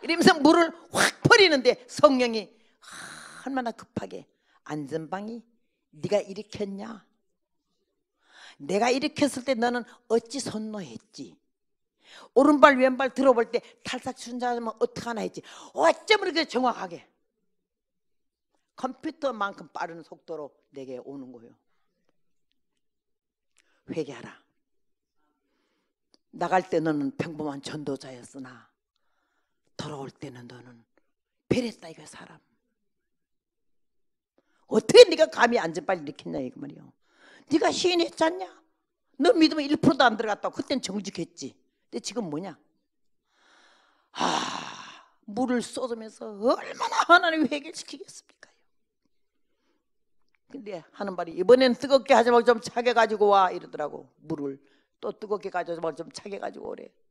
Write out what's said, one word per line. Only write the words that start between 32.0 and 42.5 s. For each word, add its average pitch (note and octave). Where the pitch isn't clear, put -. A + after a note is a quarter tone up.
사람. E3+
어떻게 A4
네가 D#4+
감히 A#3+
안전빨리 F3
일으켰냐?" D#3
이거 B2+
말이요. C#3
"네가 E4
시인했지 F4
않냐? F4+
너 D#4+
믿으면 D#4
일 C#4+
프로도 C4+
안 A3+
들어갔다고. G#3
그땐 C#4
정직했지. F#3
근데 A#3+
지금 G3
뭐냐?" D#3